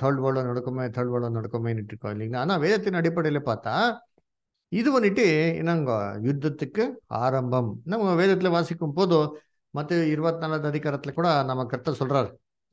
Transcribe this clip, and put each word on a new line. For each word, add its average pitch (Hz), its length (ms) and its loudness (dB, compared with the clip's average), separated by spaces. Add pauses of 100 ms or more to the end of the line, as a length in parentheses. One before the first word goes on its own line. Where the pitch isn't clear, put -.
third 139 120 4
world 131 260 0
நடக்குமே, 127 420 -4
தேர்ட் 123 240 -2
வேர்ல்டு 120 340 -2
நடக்குமேன்னு" 113 420 -4
இருக்கோம் 104 360 -8
இல்லைங்களா? 117 180 -6
ஆனா 165 180 0
வேதத்தின் 190 380 0
அடிப்படையில 165 520 0
பார்த்தா 143 520 0 (720)
இது 247 320 2
வந்துட்டு 175 560 4
என்னங்கோ, 127 680 0
யுத்தத்துக்கு 143 680 -2 (160)
ஆரம்பம். 123 800 0
நம்ம 190 400 2
வேதத்துல 185 240 4
வாசிக்கும் 170 440 0
போது 160 480 2 (360)
மத்தேயு 160 320 0
இருபத்தி 160 380 0
நாலாவது 151 320 -2
அதிகாரத்துல 143 320 -4
கூட 160 320 2
நம்ம 127 220 -2
கர்த்தர் 123 340 -4
சொல்றாரு 131 320 0 (420)